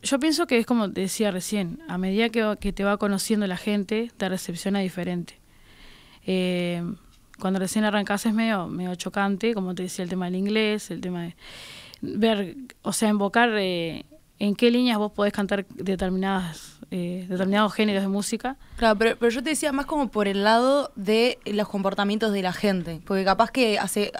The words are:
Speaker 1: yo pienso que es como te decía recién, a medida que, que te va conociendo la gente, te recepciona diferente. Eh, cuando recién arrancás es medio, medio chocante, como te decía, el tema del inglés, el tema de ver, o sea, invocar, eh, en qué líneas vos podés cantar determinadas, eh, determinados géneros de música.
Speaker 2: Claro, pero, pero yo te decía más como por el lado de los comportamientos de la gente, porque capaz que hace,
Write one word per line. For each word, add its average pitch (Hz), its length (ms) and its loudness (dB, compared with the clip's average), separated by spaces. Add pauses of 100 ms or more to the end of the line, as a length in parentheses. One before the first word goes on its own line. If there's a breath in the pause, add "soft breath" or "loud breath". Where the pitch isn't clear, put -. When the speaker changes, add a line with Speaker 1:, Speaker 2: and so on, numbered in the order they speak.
Speaker 1:
yo 277 160 0
pienso 311 280 2
que 247 120 2
es 226 60 2
como 226 260 2
te - 120 -4
decía 202 280 0
recién, 180 580 -4
a 180 100 -4
medida 196 320 2
que, 214 280 0
que 196 140 -4
te 196 120 -4
va 202 120 2
conociendo 208 500 0
la 180 120 -4
gente, 214 580 -2
te 190 140 -2
recepciona 185 500 -4
diferente. 175 580 -4 (880 loud breath)
Eh, 180 560 0 (560)
cuando 190 200 0
recién 202 260 0
arrancás 202 400 0
es 226 80 4
medio, 220 340 0
medio 180 280 -4
chocante, 196 580 0
como 185 220 -2
te 180 80 -6
decía, 180 220 -6
el 175 40 -6
tema 185 180 -2
del 180 100 -4
inglés, 214 540 0
el 170 120 -8
tema 180 220 -6
de 170 120 -12 (640 loud breath)
ver, 208 560 0 (260)
o 208 120 -4
sea, 220 160 2
invocar, 208 480 4
eh, 175 480 -2 (320)
en 202 180 0
qué 240 140 6
líneas 240 280 4
vos 208 140 -2
podés 202 220 0
cantar 196 400 -2
determinadas, 185 1040 -2 (120)
eh, 180 380 -6
determinados 190 460 2
géneros 208 280 2
de 196 60 0
música. 214 480 -2 (200 soft breath)
Speaker 2:
Claro, 214 220 4
pero, 226 200 4
pero 233 120 4
yo 240 120 -4
te 311 80 -2
decía 294 220 0
más 277 120 -2
como 285 260 0
por 202 180 0
el 196 160 0
lado 254 520 4
de 214 480 2
los 208 240 -2
comportamientos 202 640 0
de 202 80 0
la 180 140 -2
gente, 175 500 -2
porque 190 200 0
capaz 196 260 4
que 226 280 2
hace, 202 420 -2